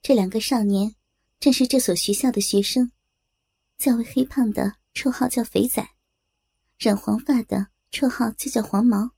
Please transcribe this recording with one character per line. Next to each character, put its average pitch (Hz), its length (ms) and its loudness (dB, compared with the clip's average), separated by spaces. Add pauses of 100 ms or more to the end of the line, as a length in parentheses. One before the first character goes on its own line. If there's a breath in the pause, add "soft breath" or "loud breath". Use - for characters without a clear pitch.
这 269 120 4
两 190 120 2
个 220 140 -4
少 233 220 0
年 202 320 0 (440)
正 262 140 4
是 254 140 2
这 269 120 2
所 185 140 0
学 185 180 -2
校 247 200 2
的 202 100 -2
学 202 180 0
生， 247 320 0 (840)
较 254 200 2
为 226 60 -2
黑 262 220 -2
胖 247 260 0
的 202 260 -4 (180)
绰 254 160 -2
号 254 160 -2
叫 240 160 -2
肥 208 240 0
仔， 226 200 -4 (920)
染 208 180 2
黄 214 220 -4
发 254 240 0
的 196 240 -4 (240)
绰 262 180 0
号 233 220 -2
就 - 180 -10
叫 220 140 -2
黄 208 200 0
毛。 233 340 2